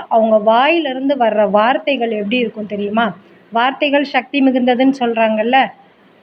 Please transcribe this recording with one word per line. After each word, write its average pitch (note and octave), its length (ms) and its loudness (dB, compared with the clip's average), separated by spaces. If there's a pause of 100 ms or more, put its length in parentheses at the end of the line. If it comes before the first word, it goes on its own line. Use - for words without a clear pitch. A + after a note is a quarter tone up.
அவங்க A3 300 2
வாயிலிருந்து C4 760 0
வர்ற G#3+ 340 0
வார்த்தைகள் A#3 600 0
எப்படி G#3+ 260 -4
இருக்கும் A3 280 -4
தெரியுமா? G#3 480 -4 (380)
வார்த்தைகள் C4+ 520 0
சக்தி C#4 380 -2
மிகுந்ததுன்னு B3+ 580 2
சொல்றாங்கல்ல, A3+ 580 0 (640)